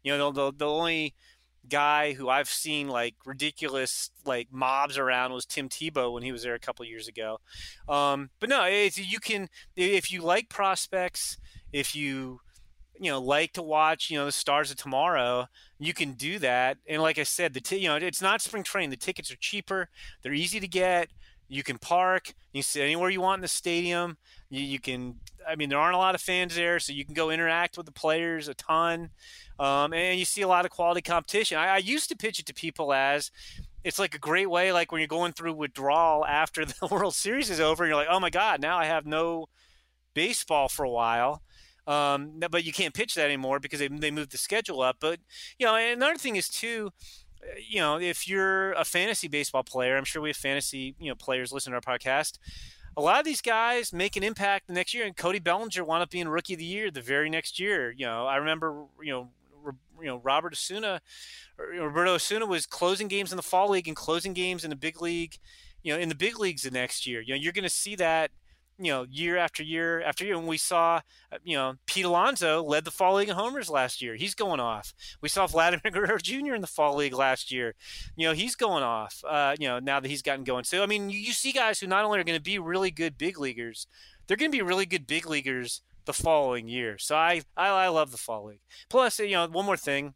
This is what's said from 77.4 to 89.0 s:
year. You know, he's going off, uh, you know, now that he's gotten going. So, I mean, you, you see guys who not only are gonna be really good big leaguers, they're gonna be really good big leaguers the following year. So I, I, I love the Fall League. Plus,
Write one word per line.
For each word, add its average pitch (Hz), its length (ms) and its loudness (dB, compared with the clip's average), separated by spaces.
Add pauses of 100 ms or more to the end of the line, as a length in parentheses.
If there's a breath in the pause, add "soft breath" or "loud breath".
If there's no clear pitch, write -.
year. 123 220 -4 (420 loud breath)
You 160 120 0
know, 160 60 4
he's 220 220 -2
going 180 280 2
off, 110 440 -2
uh, 147 320 4
you 143 80 -2
know, 123 120 0
now 139 200 0
that 135 100 -4
he's 143 120 -6
gotten 139 220 -2
going. 123 200 -2
So, 190 200 0
I - 20 4
mean, 202 240 -2
you, 202 80 -6
you 226 160 -6
see 269 180 -2
guys 233 280 2
who 190 80 -6
not 196 180 4
only 208 140 2
are 175 40 0
gonna 165 160 0
be 185 200 -4
really 180 320 0
good 156 260 -2
big 170 220 -2
leaguers, 120 480 -6 (400 loud breath)
they're 190 100 2
gonna 311 140 0
be 254 100 2
really 185 240 2
good 165 220 -4
big 160 180 -2
leaguers 131 560 -2 (240)
the 143 80 -4
following 131 540 2
year. 117 320 -4
So - 160 0
I, 165 260 4 (160)
I, 185 120 4
I 190 180 4
love 156 240 2
the 117 60 -12
Fall 107 280 -8
League. 104 160 -18 (280 loud breath)
Plus, 247 280 4